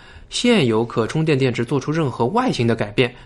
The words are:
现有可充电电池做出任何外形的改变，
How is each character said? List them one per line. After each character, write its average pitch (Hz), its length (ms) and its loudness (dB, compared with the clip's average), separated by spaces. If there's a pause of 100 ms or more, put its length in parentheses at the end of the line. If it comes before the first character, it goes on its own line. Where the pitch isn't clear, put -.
(300)
现 226 360 2
有 113 180 2
可 117 240 -2
充 160 160 -2
电 156 140 2
电 127 160 2
池 120 100 -2
做 139 160 -2
出 147 120 -4
任 156 200 -2
何 117 140 -2
外 226 260 0
形 117 160 0
的 117 80 2
改 110 120 -4
变， 120 260 0 (120)